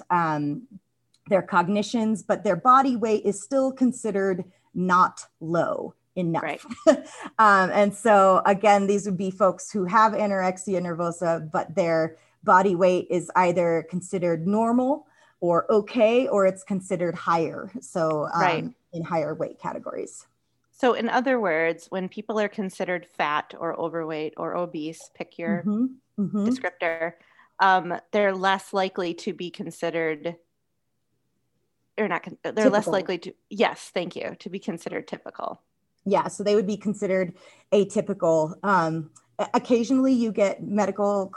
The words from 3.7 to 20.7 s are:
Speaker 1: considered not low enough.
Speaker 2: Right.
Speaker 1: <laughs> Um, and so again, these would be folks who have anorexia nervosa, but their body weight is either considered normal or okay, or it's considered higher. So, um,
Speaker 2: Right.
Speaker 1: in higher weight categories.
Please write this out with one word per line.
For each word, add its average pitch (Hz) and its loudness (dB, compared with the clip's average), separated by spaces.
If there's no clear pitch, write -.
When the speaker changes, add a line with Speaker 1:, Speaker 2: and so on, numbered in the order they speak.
Speaker 1:
considered 196 0
not 180 2
low 165 -2
enough. 170 -2
Speaker 2:
Right. 151 -6
Speaker 1:
<laughs> - 4
Um, 196 6
and 202 2
so 196 6
again, 202 4
these 196 2
would 196 -2
be 190 -2
folks 185 0
who 208 -2
have 214 4
anorexia 190 -2
nervosa, 165 -4
but 165 -4
their 160 0
body 190 6
weight 180 2
is 175 -2
either 170 2
considered 175 -4
normal 240 0
or 175 2
okay, 226 2
or 202 2
it's 190 -2
considered 180 -4
higher. 165 -2
So, 156 -4
um, - 0
Speaker 2:
Right. 170 0
Speaker 1:
in 165 -8
higher 160 -4
weight - -8
categories. - -12